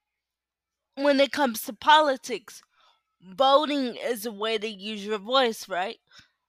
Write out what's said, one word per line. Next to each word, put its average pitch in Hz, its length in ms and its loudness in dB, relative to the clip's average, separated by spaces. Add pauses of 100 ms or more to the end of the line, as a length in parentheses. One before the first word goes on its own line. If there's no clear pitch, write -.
(960)
when 277 240 2
it 277 120 2
comes 247 300 -2
to 247 120 -12
politics, 277 880 0 (580)
voting 262 760 2
is 214 300 -6
a 240 60 -6
way 220 260 -4
to 208 100 -6
use 202 380 -10
your 214 140 -4
voice, 233 500 -2
right? 185 300 -6 (500)